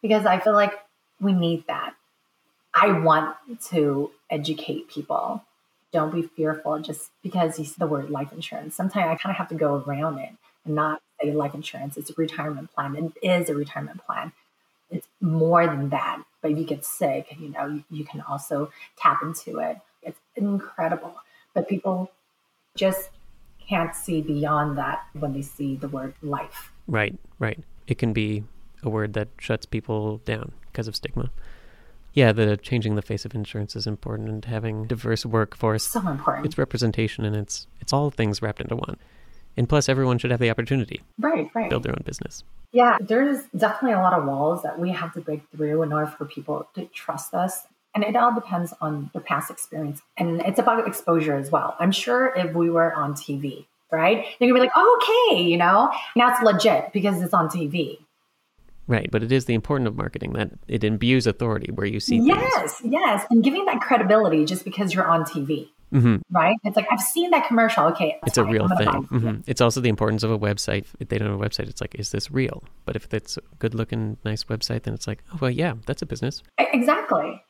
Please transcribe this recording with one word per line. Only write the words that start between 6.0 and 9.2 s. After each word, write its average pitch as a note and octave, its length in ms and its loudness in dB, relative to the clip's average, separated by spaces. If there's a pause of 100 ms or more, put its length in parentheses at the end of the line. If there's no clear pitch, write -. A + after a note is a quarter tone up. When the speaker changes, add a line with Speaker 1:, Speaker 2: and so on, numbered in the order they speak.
Speaker 1:
be E3+ 100 -2
fearful D#3 560 -2
just - 320 -12 (100)
because E3+ 380 -2
you D3+ 60 -4
see - 120 -14
the E3 100 -2
word C#3 220 -4
life C#3+ 240 -6
insurance. D#3 420 -12
Sometimes F#3+ 360 -2
I E3 100 -4